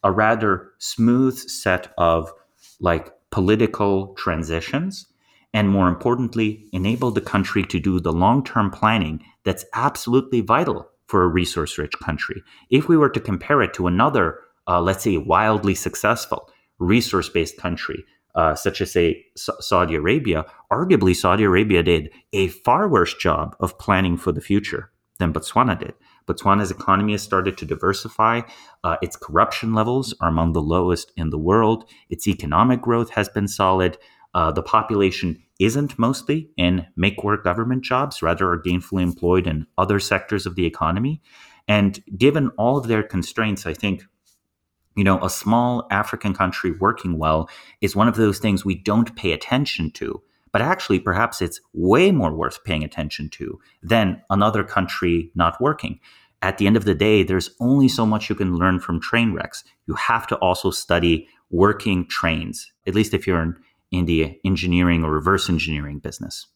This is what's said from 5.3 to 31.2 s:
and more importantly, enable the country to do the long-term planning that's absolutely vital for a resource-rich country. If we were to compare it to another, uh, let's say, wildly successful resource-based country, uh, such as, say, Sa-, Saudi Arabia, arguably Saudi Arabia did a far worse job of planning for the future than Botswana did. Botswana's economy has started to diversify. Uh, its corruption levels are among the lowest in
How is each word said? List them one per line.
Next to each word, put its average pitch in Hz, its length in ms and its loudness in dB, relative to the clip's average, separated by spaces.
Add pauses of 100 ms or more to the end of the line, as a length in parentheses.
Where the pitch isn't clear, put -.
and 104 140 2
more 98 200 4
importantly, 113 840 -2
enable 113 400 -2
the 104 80 -2
country 98 440 -2
to - 140 -4
do 90 220 0
the 85 120 -2
long-term 104 580 2
planning 98 520 -2 (220)
that's - 200 -2 (100)
absolutely 131 680 0
vital 127 480 0 (180)
for 98 160 2
a 90 60 4
resource-rich 80 640 -2 (100)
country. - 400 -6 (280)
If 143 180 2
we 165 80 6
were 147 140 6
to 113 100 -2
compare 113 420 0
it 90 120 0
to 92 120 -2
another, 98 540 2 (260)
uh, 87 140 2
let's 92 240 0
say, 98 120 2
wildly 98 600 2
successful - 760 -4 (280)
resource-based 90 800 0
country, - 480 -8 (300)
uh, 80 200 2
such - 280 -4
as, 90 100 -6
say, 85 320 2 (100)
Sa-, - 260 -8
Saudi 90 340 0
Arabia, 85 500 0 (260)
arguably 113 460 2
Saudi 101 280 2
Arabia 98 380 4
did 78 280 2 (240)
a 98 140 0
far 135 380 0
worse 107 280 2
job 78 460 -2
of - 180 -4
planning 92 400 0
for - 120 -2
the 78 120 -4
future - 480 -2 (280)
than 85 140 0
Botswana 110 460 0
did. - 160 -12 (320)
Botswana's 101 440 0
economy 98 420 0
has 104 100 -2
started 92 340 -2
to - 80 -12
diversify. 104 800 -2 (420)
Uh, 82 160 0
its - 160 -8
corruption 110 560 0
levels 120 480 0
are 87 80 0
among 80 240 2
the 82 80 0
lowest 87 560 0
in 80 140 -4